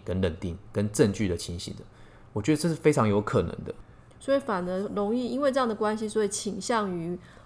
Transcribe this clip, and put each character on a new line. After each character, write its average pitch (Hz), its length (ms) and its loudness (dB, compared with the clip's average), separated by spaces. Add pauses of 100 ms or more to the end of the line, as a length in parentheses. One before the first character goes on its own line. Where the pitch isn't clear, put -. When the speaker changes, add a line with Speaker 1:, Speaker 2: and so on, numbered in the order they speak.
Speaker 1:
跟 92 160 -2
认 85 160 2
定 87 200 -6 (140)
跟 104 200 0
证 110 200 4
据 104 160 0
的 87 80 0
情 85 240 -6
形 - 160 -10
的， - 80 -14 (480)
我 104 100 -4
觉 156 140 2
得 - 60 -2
这 175 80 2
是 160 60 0
非 151 180 4
常 127 140 4
有 101 120 4
可 104 220 2
能 85 100 -2 (140)
的。 - 80 -8 (460)
Speaker 2:
所 269 160 0
以 277 40 4
反 190 280 -2
而 185 120 -2 (140)
容 202 220 0
易 247 120 0
因 247 120 -2
为 285 100 4
这 254 80 0
样 254 100 2
的 220 60 0
关 214 240 0
系， 214 120 -4
所 214 120 0
以 208 60 2
倾 196 320 -4
向 208 340 0
于、 175 240 -4 (280)